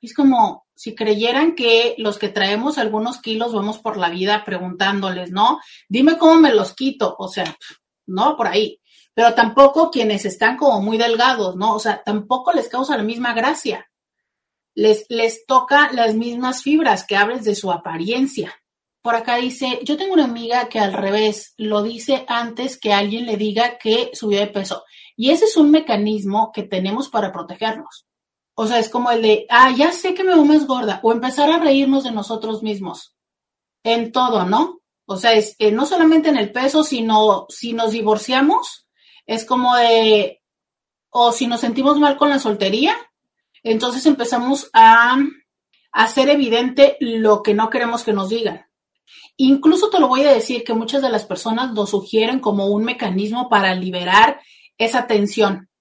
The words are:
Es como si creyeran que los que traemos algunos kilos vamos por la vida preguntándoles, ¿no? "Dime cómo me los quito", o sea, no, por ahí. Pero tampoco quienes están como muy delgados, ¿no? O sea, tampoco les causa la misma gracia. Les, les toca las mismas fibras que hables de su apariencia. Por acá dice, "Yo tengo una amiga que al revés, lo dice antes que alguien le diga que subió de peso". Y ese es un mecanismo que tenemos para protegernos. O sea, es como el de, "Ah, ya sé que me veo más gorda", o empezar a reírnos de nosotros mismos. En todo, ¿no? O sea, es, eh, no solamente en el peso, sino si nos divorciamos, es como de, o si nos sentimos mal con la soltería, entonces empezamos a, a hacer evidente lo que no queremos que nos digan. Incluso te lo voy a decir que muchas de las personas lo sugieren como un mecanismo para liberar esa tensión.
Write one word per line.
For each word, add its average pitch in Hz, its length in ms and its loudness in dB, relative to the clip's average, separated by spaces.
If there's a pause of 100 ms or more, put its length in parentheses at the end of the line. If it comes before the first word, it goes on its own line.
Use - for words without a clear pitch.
Es 233 140 -14
como 254 500 2 (100)
si 220 200 -14
creyeran 233 600 0
que 233 440 2
los 208 180 -4
que 202 120 -4
traemos 214 500 -2
algunos 214 420 -4
kilos 226 320 -6
vamos 208 240 -6
por - 200 -8
la 180 120 -2
vida 196 360 -2
preguntándoles, 185 880 -6
¿no? 233 280 0 (300)
"Dime 285 280 2
cómo 320 180 6
me 294 180 6
los 196 200 0
quito", 262 460 -4
o 196 80 -10
sea, 185 280 -8 (520)
no, 233 280 -2
por 190 120 -4
ahí. 202 320 -2 (340)
Pero 233 220 4
tampoco 277 560 4
quienes 214 340 -2
están 220 320 -2
como 240 240 2
muy 220 160 -2
delgados, 233 580 0
¿no? 208 200 0
O 214 40 -6
sea, 208 240 -4
tampoco 233 500 -2
les 254 160 -2
causa 262 280 -4
la 214 60 -4
misma 233 300 -6
gracia. 233 540 -4 (840)
Les, 214 360 2
les 226 360 -4
toca 277 460 2
las 233 240 0
mismas 240 480 -6
fibras 277 420 0
que 196 120 -2
hables 220 260 -2
de 208 120 -2
su 190 160 -6
apariencia. 175 840 -4 (480)
Por 233 120 -2
acá 233 220 -2
dice, 254 460 -6
"Yo 302 140 -4
tengo 381 160 -6
una 311 120 4
amiga 233 440 -4
que 226 100 -6
al 196 140 0
revés, 208 640 -2
lo 214 260 -2
dice 233 440 -4
antes 233 520 -6
que 208 140 0
alguien 208 320 -2
le 214 120 -4
diga 214 400 -2
que 233 360 -2
subió 202 260 -2
de 202 80 -2
peso". 196 360 -8 (320)
Y 254 160 0
ese 330 140 4
es 427 120 2
un 294 140 6
mecanismo 214 840 0
que 208 100 -8
tenemos 196 460 -6
para 196 220 -4
protegernos. 202 760 -10 (480)
O 220 120 -4
sea, 233 120 0
es 226 100 -2
como 240 220 -2
el 226 120 0
de, 214 260 2
"Ah, 254 260 6
ya 302 160 2
sé 359 220 -4
que 381 100 -4
me 370 120 2
veo 302 100 6
más 302 220 4
gorda", 233 360 -4
o 226 80 2
empezar 262 400 0
a 330 80 2
reírnos 277 440 2
de 247 80 -8
nosotros 220 520 -8
mismos. 196 520 -10 (680)
En 233 280 -2
todo, 233 340 0
¿no? 226 360 -2 (240)
O 196 120 -8
sea, 233 160 2
es, - 260 0
eh, 208 120 2
no 247 140 0
solamente 320 440 4
en 285 80 2
el 208 140 -2
peso, 269 320 0
sino 220 640 2
si 233 240 -10
nos 226 180 -2
divorciamos, 233 960 -2 (380)
es 226 200 -6
como 247 300 0
de, 226 640 2 (680)
o 240 220 2
si 240 160 -2
nos 233 140 -4
sentimos 269 380 0
mal 285 180 2
con 294 120 2
la 277 100 0
soltería, 220 560 -2 (680)
entonces 240 420 -2
empezamos 254 680 -2
a, 233 400 8 (800)
a 220 100 2
hacer 269 260 0
evidente 262 680 2
lo 220 440 0
que 214 100 0
no 220 160 0
queremos 233 340 -4
que 214 100 -2
nos 190 160 -4
digan. 220 360 -6 (720)
Incluso 311 520 4
te 392 100 2
lo 269 80 4
voy 262 160 2
a 294 100 8
decir 233 300 0
que 233 100 -4
muchas 226 280 -2
de 262 80 0
las 214 160 -2
personas 233 480 -4
lo 208 140 -2
sugieren 220 520 -2
como 202 280 -2
un 208 160 0
mecanismo 226 640 -4
para 196 260 2
liberar 185 640 2 (360)
esa 233 300 -2
tensión. 202 600 -2 (120)